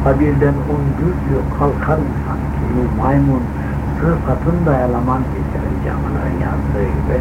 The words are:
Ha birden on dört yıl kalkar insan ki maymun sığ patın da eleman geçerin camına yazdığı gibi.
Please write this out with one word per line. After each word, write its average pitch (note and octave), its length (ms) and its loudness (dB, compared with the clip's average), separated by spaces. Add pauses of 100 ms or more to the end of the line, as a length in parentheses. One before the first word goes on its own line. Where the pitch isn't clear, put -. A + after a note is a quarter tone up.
Ha C3+ 160 4
birden C#3+ 360 4 (160)
on C#3+ 120 0 (140)
dört E3+ 240 0 (100)
yıl C3+ 120 0 (160)
kalkar C#3+ 480 0
insan - 320 -4 (140)
ki - 100 -2 (380)
maymun C3+ 420 4 (540)
sığ D#3+ 140 2 (140)
patın D#3 400 0
da D3+ 80 4 (120)
eleman B2 360 0 (120)
geçerin C#2+ 520 -2
camına C#2+ 400 -2 (200)
yazdığı C#2+ 420 0 (100)
gibi. C#2+ 240 0